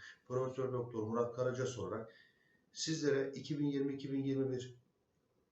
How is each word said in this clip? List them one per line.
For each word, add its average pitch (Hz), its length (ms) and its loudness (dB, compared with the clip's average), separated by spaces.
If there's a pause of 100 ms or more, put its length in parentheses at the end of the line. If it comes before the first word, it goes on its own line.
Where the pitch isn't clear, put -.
(280)
Profesör 127 460 0
Doktor 117 300 -2
Murat 117 320 0
Karaca 110 460 0
olarak 104 300 -4 (640)
sizlere 143 600 2
iki 147 240 -4
bin 147 60 2
yirmi 139 280 2
iki 135 200 -6
bin 135 100 0
yirmi 135 280 2
bir 127 240 -4 (760)